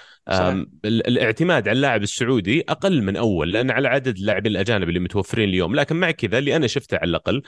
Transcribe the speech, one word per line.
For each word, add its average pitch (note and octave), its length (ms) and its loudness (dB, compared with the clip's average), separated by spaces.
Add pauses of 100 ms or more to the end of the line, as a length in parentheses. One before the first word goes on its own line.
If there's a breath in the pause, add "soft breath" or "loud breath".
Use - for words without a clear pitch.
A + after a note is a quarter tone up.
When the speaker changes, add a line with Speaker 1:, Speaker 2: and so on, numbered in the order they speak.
(300 loud breath)
Speaker 1:
صحيح. F#2 100 2
Speaker 2:
آم، F#2 320 -2 (120)
ال-، A2+ 220 0
الاعتماد B2 600 0
على A2+ 80 2
اللاعب C3 260 0
السعودي A#2 640 0
أقل D#3+ 340 0
من F#2+ 140 0
أول، F2 360 0
لأن B2 180 0
على B2 180 2
عدد B2+ 280 0
اللاعبين G#2 360 0
الأجانب G2 360 0
اللي F2 120 0
متوفرين G2+ 480 0
اليوم. F2+ 260 0
لكن D3 220 0
مع F3 140 0
كذا، A2+ 280 -2
اللي C#3+ 180 0
أنا D3+ 100 2
شفته - 300 -4
على E2+ 140 0
الأقل، F2+ 380 -2